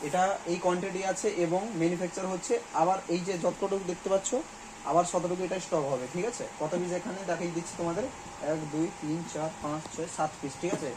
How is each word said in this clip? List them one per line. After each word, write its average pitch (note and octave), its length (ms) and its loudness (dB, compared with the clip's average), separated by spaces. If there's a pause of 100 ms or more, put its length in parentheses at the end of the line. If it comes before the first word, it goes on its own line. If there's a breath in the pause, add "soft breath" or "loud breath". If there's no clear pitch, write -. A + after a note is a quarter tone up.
এটা F3+ 160 4 (280)
এই F3+ 120 2
কোয়ান্টিটি F3+ 380 2 (100)
আছে F#3 160 0 (180)
এবং F3+ 160 4 (180)
ম্যানুফ্যাকচার F3 540 2
হচ্ছে। F#3 200 0 (280)
আবার F#3 160 6 (160)
এই F3+ 140 2
যে G3 60 0 (120)
যতটুকু F#3+ 460 2
দেখতে F3 220 -4
পাচ্ছ, G3 160 2 (600)
আবার E3 220 6
ততটুকু F3+ 360 2
এটা F#3 180 0
স্টক D#3 180 2 (100)
হবে, B2+ 200 0
ঠিক F3+ 180 0
আছে? C#3+ 120 -6 (160)
কত D3+ 200 0
পিস F3+ 200 0
এখানে F#3 200 -4 (100)
দেখাই F3 260 0
দিচ্ছি E3+ 260 -4
তোমাদের, E3+ 240 0 (460)
এক, D#3 80 2 (140)
দুই, D#3+ 140 2 (120)
তিন, D#3 180 -2 (140)
চার, D#3 180 -2 (120)
পাঁচ, D3+ 200 -2 (120)
ছয়, E3 240 -4
সাত D3+ 220 2
পিস, C#3 240 -6
ঠিক F3 160 0
আছে? C#3+ 180 -4